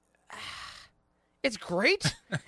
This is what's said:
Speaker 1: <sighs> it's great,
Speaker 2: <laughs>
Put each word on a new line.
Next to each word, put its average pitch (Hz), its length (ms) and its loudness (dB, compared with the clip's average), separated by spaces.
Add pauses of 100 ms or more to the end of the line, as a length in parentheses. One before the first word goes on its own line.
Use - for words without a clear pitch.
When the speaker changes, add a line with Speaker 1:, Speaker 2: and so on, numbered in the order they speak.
(320)
Speaker 1:
<sighs> - 1120 -12
it's 247 140 0
great, 240 640 2
Speaker 2:
<laughs> - 100 -16 (160)